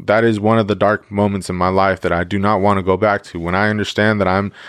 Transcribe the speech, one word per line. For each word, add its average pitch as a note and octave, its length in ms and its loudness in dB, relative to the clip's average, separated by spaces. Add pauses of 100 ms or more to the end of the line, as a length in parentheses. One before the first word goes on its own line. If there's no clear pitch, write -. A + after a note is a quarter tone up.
that G#2 180 2
is A2+ 160 2
one A2 180 2
of G#2 120 0
the G#2 60 0
dark G2+ 360 0
moments G2+ 380 -2
in F#2 80 -4
my F2+ 100 0
life F#2+ 340 2
that E2+ 120 0
I E2+ 100 0
do F#2+ 160 -4
not G2+ 220 0
wanna G2 200 2
go F#2 140 0
back G2+ 280 0
to. - 180 -10
When F2 140 -2
I G#2 140 0
understand G#2 520 0
that F#2 60 2
I'm G2 260 -2 (160)